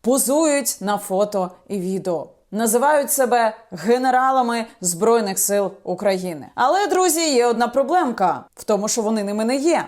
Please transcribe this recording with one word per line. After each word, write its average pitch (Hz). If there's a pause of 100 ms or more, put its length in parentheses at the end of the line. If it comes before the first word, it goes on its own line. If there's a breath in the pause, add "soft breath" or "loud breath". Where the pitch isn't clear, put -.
позують 277
на 202
фото 196 (180)
і 202
відео. 175 (220)
Називають 240
себе 233 (140)
генералами 247 (140 loud breath)
Збройних 196
сил 202 (140)
України. 180
Але, 359
друзі, 330
є 240
одна 233
проблемка 240 (100)
в -
тому, 208
що 233
вони 214
ними 208
не 247
є. 277